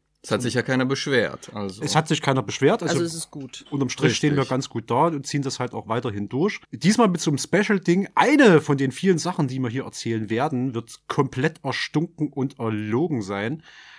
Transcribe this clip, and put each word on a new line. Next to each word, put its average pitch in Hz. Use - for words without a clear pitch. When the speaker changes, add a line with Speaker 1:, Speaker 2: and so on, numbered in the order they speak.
Speaker 1:
Es -
hat 107
sich 120
ja 123
keiner 131
beschwert, 127
also. 101
Speaker 2:
Es 143
hat -
sich 156
keiner 131
beschwert, 135
also 160
Speaker 3:
Also 170
es 165
ist 165
gut. -
Speaker 2:
unterm 139
Strich 143
stehen 151
wir 143
Speaker 1:
Richtig. 135
Speaker 2:
ganz 131
gut 117
da 131
und 151
ziehen 143
das 135
halt 127
auch 110
weiterhin 110
durch. 165
Diesmal 202
mit 175
so -
einem 143
Special-Ding. 190
Eine 226
von 143
den 135
vielen 180
Sachen, 170
die 131
wir 127
hier 123
erzählen 110
werden, 127
wird -
komplett 135
erstunken 151
und 127
erlogen 113
sein. 101